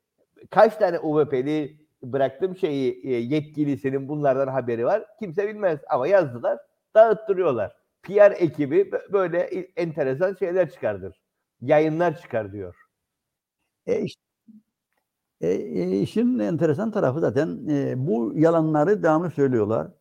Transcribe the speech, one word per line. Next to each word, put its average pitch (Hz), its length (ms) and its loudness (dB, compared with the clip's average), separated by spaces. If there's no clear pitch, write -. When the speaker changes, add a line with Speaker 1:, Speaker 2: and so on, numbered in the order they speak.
Speaker 1:
kaç 220 280 4
tane 180 220 0
U 156 180 0
V 147 120 2
P'li 143 560 -4
bıraktım 139 520 -2
şeyi, 139 480 -2
e, 135 100 -2
yetkilisinin 139 960 -2
bunlardan 139 380 0
haberi 120 380 -2
var? 208 200 0
Kimse 196 280 -4
bilmez 202 320 -2
ama 135 180 0
yazdılar, 165 520 0
dağıttırıyorlar. 185 800 2
P 185 140 -12
R 202 180 8
ekibi 151 480 0
bö-, - 320 -6
böyle 180 380 -2
i-, 175 240 -8
enteresan 165 580 -2
şeyler 180 360 0
çıkardır. 95 520 -6
Yayınlar 156 600 2
çıkar 107 300 -6
diyor. 95 240 -12
Speaker 2:
E, - 160 0
iş-, - 140 -6
e, 156 60 -2
e, 180 540 -2
işin 240 380 0
enteresan 175 520 0
tarafı 160 280 0
zaten, 156 500 -2
e, 135 380 -2
bu 220 280 -2
yalanları 160 680 2
devamlı 160 280 2
söylüyorlar. 127 680 0